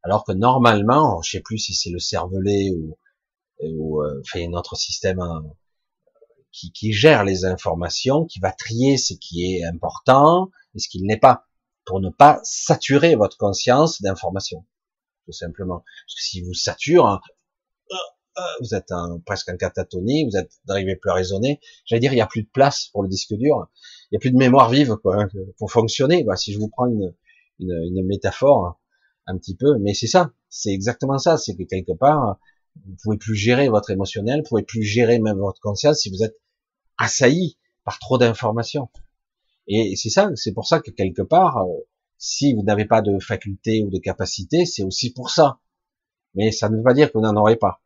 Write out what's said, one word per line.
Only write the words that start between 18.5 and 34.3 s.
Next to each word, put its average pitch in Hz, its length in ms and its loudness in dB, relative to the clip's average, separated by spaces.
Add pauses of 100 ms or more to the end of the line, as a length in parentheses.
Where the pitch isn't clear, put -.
vous 117 140 -6
êtes 95 180 -6
un, 87 340 -8
presque 98 240 -8
en 90 60 -8
catatonie, 98 680 -4
vous 104 120 -4
êtes, 87 140 -4
vous - 180 -20
n'arrivez 95 280 -2
plus 92 140 -4
à 87 40 2
raisonner. 98 460 -2 (240)
J'allais 117 160 0
dire, 131 120 2
il 135 40 2
n'y 113 60 4
a 107 40 2
plus 110 180 -6
de - 40 -14
place - 380 -2
pour 104 160 -6
le 98 80 -4
disque 95 240 -8
dur, 117 340 0 (420)
il - 40 -4
n'y - 20 -2
a 113 40 -2
plus 127 120 0
de 127 60 6
mémoire 127 320 6
vive, 127 260 2
quoi, 101 260 0
hein, 101 60 0 (300)
pour 107 120 -8
fonctionner, 131 540 2
quoi, 101 120 0
si 101 180 -8
je 101 40 -6
vous 107 100 -4
prends 123 180 -2
une, 104 280 -2 (460)
une, 90 180 -6 (100)
une 92 180 -4
métaphore, 101 580 2
hein, 87 120 -8 (500)
un 92 100 -8
petit 90 180 -10
peu, 139 240 2
mais 101 140 0
c'est 117 140 -4
ça, 170 260 2 (160)
c'est - 220 -6
exactement 123 480 -2
ça, 165 180 2
c'est 117 180 -6
que 95 100 -10
quelque 92 280 -6
part, 127 460 2 (480)
vous 95 160 -18
pouvez 107 160 -2
plus 110 160 -6
gérer 123 340 2
votre 107 220 2
émotionnel, 101 500 -2